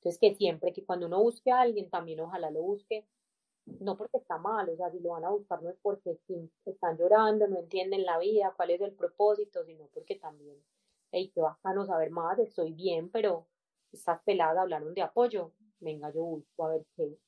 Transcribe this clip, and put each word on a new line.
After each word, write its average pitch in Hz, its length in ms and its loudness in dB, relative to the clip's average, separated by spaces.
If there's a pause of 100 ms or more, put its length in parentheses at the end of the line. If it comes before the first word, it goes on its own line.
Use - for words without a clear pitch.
entonces 170 180 -2
que 202 160 6
siempre 175 380 0
que - 120 -12
cuando 175 220 -4
uno 180 160 2
busque 233 280 2
a 247 100 6
alguien 208 300 2
también 165 300 -6
ojalá 165 300 -6
lo 156 120 -4
busque, 202 440 -6 (760)
no 196 180 -4
porque 214 180 -6
está - 220 -4
mal, 190 320 -4
o 165 60 -4
sea, 175 140 -4
si 180 80 -10
lo 170 120 -4
van 165 160 -6
a 185 40 -2
buscar 202 320 -4
no 170 60 -8
es 180 140 -10
porque 196 340 -2 (100)
sí 170 240 -10 (140)
están 175 320 -4
llorando, 214 500 6
no 190 120 0
entienden 185 480 -2
la 165 120 0
vida, 196 380 2
cuál 170 140 -2
es 175 100 2
el 202 140 -4
propósito, 208 680 0
sino 156 280 -20
porque - 240 -10
también, 147 400 -18 (560)
hey, 190 220 -2
qué 170 80 0
bacano 190 420 -2
saber 160 260 0
más, 170 280 -2
estoy 185 340 -2
bien, 170 380 -2
pero 202 360 -2 (460)
estas - 300 -4
peladas 170 340 2
hablaron 170 380 -2
de 190 80 -2
apoyo, 208 500 0 (280)
venga, 151 340 -8
yo 160 80 -2
busco 165 420 -6
a 160 60 -2
ver 156 160 -2 (100)
qué 151 320 -4